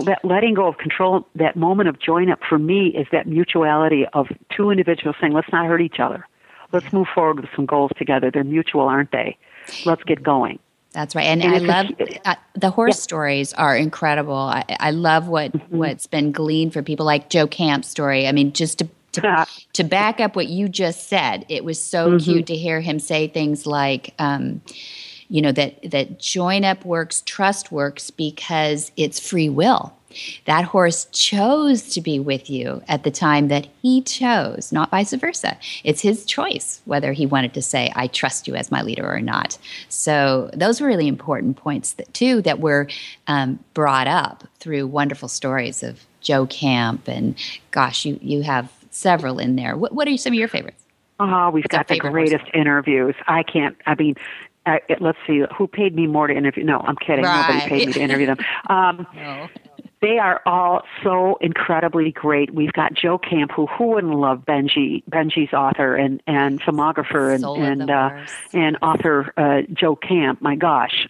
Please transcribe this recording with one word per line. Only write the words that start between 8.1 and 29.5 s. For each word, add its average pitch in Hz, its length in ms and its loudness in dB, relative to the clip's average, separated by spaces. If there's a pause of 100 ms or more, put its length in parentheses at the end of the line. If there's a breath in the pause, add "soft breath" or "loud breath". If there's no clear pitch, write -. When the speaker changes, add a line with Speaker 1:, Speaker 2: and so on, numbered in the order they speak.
Speaker 1:
They're 139 140 0
mutual, 151 460 0
aren't 139 220 0
they? 117 260 -4 (480 loud breath)
Let's 170 180 0
get - 180 0
going." 135 380 0 (320)
Speaker 2:
That's 151 240 -8
right. 156 80 0
And 160 180 4
Speaker 1:
And 175 120 4
Speaker 2:
I - 20 6
Speaker 1:
it's 180 80 2
a 175 40 0
Speaker 2:
love, 190 300 0 (120)
Speaker 1:
key - 160 -14
Speaker 2:
uh, 185 100 0 (200)
the 190 160 2
horse 226 260 2
Speaker 1:
Yeah. - 60 -10
Speaker 2:
stories 143 500 -2
are 143 220 2
incredible. 147 600 0
I, 135 280 -2 (160)
I 151 120 0
love 165 360 2
what, 151 260 -2
Speaker 1:
Mm-hmm. 165 240 -4
Speaker 2:
what's 156 300 -2
been 151 240 0
gleaned 156 420 0
for 151 100 -4
people 156 220 -4
like 147 240 2
Joe 156 180 4
Camp's 147 400 0
story. 139 400 0
I 139 40 2
mean, 143 220 4
just - 260 -2
to, 160 100 -2 (240)
to, 170 340 2 (120 loud breath)
Speaker 1:
<laughs> - 140 -16
Speaker 2:
to 185 120 0
back 208 340 0
up 214 160 0
what 165 140 -2
you 190 200 -2
just 175 380 -4
said, 131 420 0
it 156 140 -4
was 160 180 -6
so 170 280 0
Speaker 1:
Mm-hmm. 175 80 6
Speaker 2:
cute 165 300 2
to 165 80 -6
hear 160 260 -2
him 156 180 -4
say 156 280 0
things 147 380 -2
like, 139 540 -2
um, 139 420 -2 (680 loud breath)
you 156 120 0
know, 147 120 4
that, 139 360 -2
that 143 300 -4
join 190 440 0
up 190 220 0
works, 165 400 -4
trust 196 460 -2
works 143 400 -4
because 151 840 -4
it's 156 240 -2
free 160 300 0
will. 175 440 0 (520 loud breath)